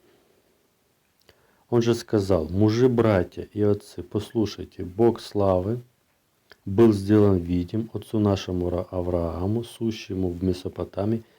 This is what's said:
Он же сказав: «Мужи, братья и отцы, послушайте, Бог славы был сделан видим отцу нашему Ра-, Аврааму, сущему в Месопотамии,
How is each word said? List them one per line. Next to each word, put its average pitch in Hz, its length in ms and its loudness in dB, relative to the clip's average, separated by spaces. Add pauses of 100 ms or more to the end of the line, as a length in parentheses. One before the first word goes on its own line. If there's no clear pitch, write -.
(1700)
Он 120 120 4
же 113 140 2
сказав: 95 560 0
«Мужи, 107 360 4
братья 107 680 2
и 104 80 0
отцы, 104 400 -2
послушайте, 98 800 -6
Бог 110 360 0
славы 98 580 0 (880)
был 107 280 4
сделан 101 440 4
видим 90 560 -2
отцу 110 260 -6
нашему 95 500 0
Ра-, 87 220 -4
Аврааму, 90 720 -4
сущему 104 640 -6
в 87 140 -6
Месопотамии, 92 800 -4 (160)